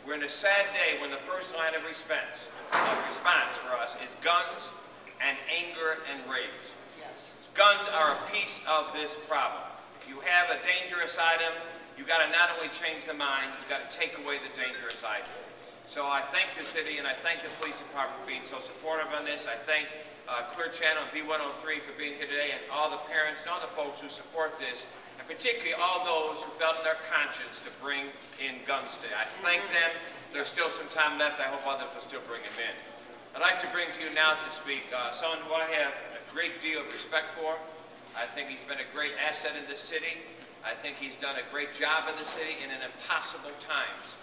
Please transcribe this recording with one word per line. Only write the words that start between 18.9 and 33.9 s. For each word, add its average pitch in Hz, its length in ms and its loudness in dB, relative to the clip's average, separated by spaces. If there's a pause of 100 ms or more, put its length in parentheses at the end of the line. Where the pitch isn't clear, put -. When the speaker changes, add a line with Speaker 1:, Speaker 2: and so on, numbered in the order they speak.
Speaker 1:
on 151 100 -2
this. 147 220 -2
I 151 80 -2 (160)
thank, 151 160 4 (400)
uh, 120 240 -2
Clear 170 240 -4
Channel 156 320 4
and 127 80 -8
B 151 80 -4
one 151 160 0
oh 143 240 -2
three 156 160 -2
for 147 160 -8
being 147 240 -6
here 143 80 -4
today, 143 240 0
and 131 100 -4 (140)
all 151 160 2
the 143 160 -4
parents 156 400 0
and 175 80 0
all 175 80 -2
the 156 160 -6
folks 143 240 -4
who 139 80 -10
support - 480 -2
this, 123 240 -4 (440)
particularly 170 480 0
all 180 300 4
those 160 400 2
who - 140 -8
felt 160 200 4
in 160 60 -4
their 160 160 2 (100)
conscience 151 540 0
to 120 60 -8 (120)
bring 139 280 -2 (320)
in 131 240 -4
guns 135 300 0
today. 107 180 -6
I 110 100 2 (160)
thank 175 220 4 (100)
them. 165 200 6 (400)
There's 139 160 -2
still 165 220 2
some 151 200 -4
time 151 280 4
left. 147 220 2
I 135 120 2
hope - 140 -4
others 135 280 0
will 117 80 -8
still 123 240 -8
bring 117 160 -6
them 107 180 -8
in. 107 140 -2 (600)
I'd 143 40 -4
like 180 200 6
to 180 120 -2
bring 175 240 0